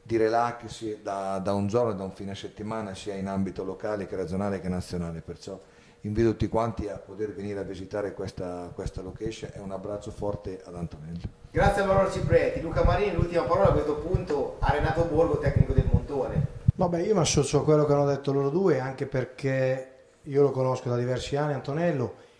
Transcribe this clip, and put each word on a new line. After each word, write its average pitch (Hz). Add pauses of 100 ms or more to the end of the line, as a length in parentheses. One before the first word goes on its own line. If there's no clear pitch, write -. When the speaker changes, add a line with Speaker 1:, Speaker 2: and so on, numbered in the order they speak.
Speaker 1:
di 113
relax, 110
da, 98
da 98
un 101
giorno, 113
da 95
un 95
fine 98
settimana, 104
sia 98
in 95
ambito 98
locale 95
che 98
regionale 95
che 85
nazionale. 87
Perciò 90 (460)
invito 110
tutti 107
quanti 110
a -
poter 98
venire 104
a 95
visitare 95
questa, 90
questa -
location, 107
e 104
un 98
abbraccio 101
forte 101
ad 87
Antonello. 85 (320)
Speaker 2:
Grazie 202
a 196
Mauro 190
Cipretti. 170
Luca 165
Marini, 175
l'ultima 170
parola 175
a -
questo 147
punto 151
a -
Renato 160
Borgo, 156
tecnico -
del -
Montone. 143 (280)
Speaker 3:
Vabbè, 175
io 208
mi 185
associo 147
a 123
quello 151
che 143
hanno 143
detto 139
loro 139
due, 165
anche 131
perché 131 (300)
io 143
lo 139
conosco 131
da 120
diversi 123
anni, 147
Antonello, 139 (240)